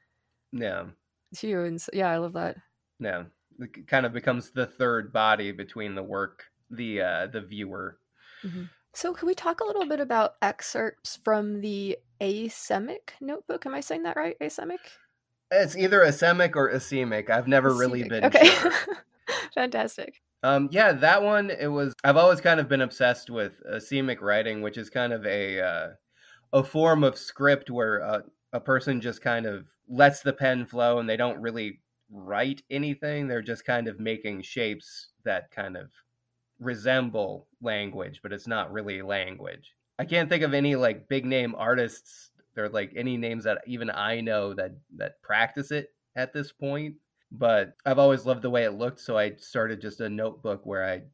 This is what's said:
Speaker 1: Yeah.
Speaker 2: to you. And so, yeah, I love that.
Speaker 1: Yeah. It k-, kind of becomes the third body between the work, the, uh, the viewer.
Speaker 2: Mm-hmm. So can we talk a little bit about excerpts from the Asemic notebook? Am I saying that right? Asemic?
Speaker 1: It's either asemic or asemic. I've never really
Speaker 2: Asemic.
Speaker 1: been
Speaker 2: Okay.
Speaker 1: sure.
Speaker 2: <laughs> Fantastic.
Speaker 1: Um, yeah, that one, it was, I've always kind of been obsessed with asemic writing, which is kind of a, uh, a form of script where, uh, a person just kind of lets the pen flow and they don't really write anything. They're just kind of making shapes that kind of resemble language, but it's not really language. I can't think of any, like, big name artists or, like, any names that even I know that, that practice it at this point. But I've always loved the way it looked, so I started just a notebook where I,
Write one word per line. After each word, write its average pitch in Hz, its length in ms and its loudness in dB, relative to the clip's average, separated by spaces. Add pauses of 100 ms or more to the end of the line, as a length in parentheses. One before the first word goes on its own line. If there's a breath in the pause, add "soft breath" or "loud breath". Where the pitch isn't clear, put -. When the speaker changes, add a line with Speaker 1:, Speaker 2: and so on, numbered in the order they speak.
(520)
Speaker 1:
Yeah. 95 360 -6 (500)
Speaker 2:
to - 100 -10
you. 196 140 -2
And 170 200 -6
so, - 140 -14
yeah, 190 160 0
I 165 60 0
love 170 160 -4
that. 170 240 -6 (420)
Speaker 1:
Yeah. 92 260 -6 (360)
It 123 120 -14
k-, - 100 -20
kind 131 220 2
of 117 80 -2
becomes 123 380 -4
the 127 160 -4
third 117 460 -2
body 107 400 2
between 101 420 -10
the 95 80 -6
work, 98 400 -8 (280)
the, 113 300 -6
uh, 90 280 -2
the 113 120 -10
viewer. 98 600 -10 (440 loud breath)
Speaker 2:
Mm-hmm. 180 200 -10 (280 loud breath)
So 349 220 -6
can 339 140 -4
we 370 60 2
talk 339 260 -4
a 453 40 -2
little 403 220 -2
bit 294 140 -2
about 233 420 2
excerpts - 800 -4
from 208 380 0
the 202 360 -4 (240)
Asemic 214 920 -4 (100)
notebook? 285 440 -8
Am 269 100 -8
I 285 60 -6
saying 320 220 -6
that 339 140 -4
right? 320 240 -4
Asemic? 320 380 -8 (760)
Speaker 1:
It's 180 240 4
either 190 240 6
asemic 170 560 6
or 135 160 2
asemic. 120 580 -2
I've 120 160 2
never 135 280 6
really 123 280 0
Speaker 2:
Asemic. 117 60 -6
Speaker 1:
been 113 160 0
Speaker 2:
Okay. 294 220 10
Speaker 1:
sure. 339 260 6 (460)
Speaker 2:
<laughs> - 360 -8
Fantastic. 240 640 -4 (220)
Speaker 1:
Um, 139 300 4
yeah, 202 200 8
that 165 300 6
one, 208 280 2
it 147 180 -2
was, 143 340 -2
I've 139 140 6
always 175 240 8
kind 165 200 6
of 131 80 0
been 135 120 4
obsessed 123 500 0
with 107 340 -6
asemic 127 560 -4
writing, 107 420 0
which 104 140 -6
is 110 140 -10
kind 120 220 -2
of 107 140 -6
a, 98 340 -2
uh, 85 280 -2 (640 soft breath)
a 135 120 4
form 156 400 4
of 131 120 4
script 139 540 0
where, 110 340 -2
uh, 107 160 -2 (320)
a 120 80 -4
person 131 400 0
just 113 220 -8
kind 117 240 -2
of 101 200 -8 (220)
lets 139 320 6
the 139 120 -2
pen 127 340 0
flow 120 320 2
and 113 100 -4
they 110 80 0
don't 120 240 0
really 113 400 -8 (300)
write 107 600 -4
anything. 147 560 -4
They're 120 160 -4
just 113 220 -8
kind 120 240 -2
of 104 100 -8
making 107 440 -6
shapes - 640 -8 (160)
that 95 260 -4
kind 98 260 -10
of - 140 -16 (680)
resemble 113 920 -2 (120)
language, 104 640 -6
but 101 100 -10
it's 101 140 -12
not 104 260 -4
really 101 300 -8
language. 95 720 -8 (240)
I 131 60 -4
can't 170 240 0
think 165 140 0
of 143 120 0
any, 139 220 2
like, 113 320 0
big 135 160 -2
name 127 320 -2
artists 117 760 -4 (260)
or, 107 120 -2
like, 104 280 -4
any 123 200 -4
names 117 280 -6
that 107 220 -2
even 117 240 -8
I 110 300 -4
know 104 340 -2
that, 95 180 -6 (240)
that - 260 -8
practice 117 480 0
it 147 220 -6 (240)
at 127 160 -4
this 143 200 -8
point. 147 440 -8 (360)
But 110 420 2 (100)
I've 135 140 2
always 135 280 6
loved 120 160 0
the 123 80 -2
way 120 120 2
it 104 120 0
looked, 120 260 -6
so 110 180 -2
I 104 180 0
started 113 440 -4
just 107 200 -10
a 110 80 -4
notebook 107 560 -6
where 95 200 -4
I, 92 180 -4 (120)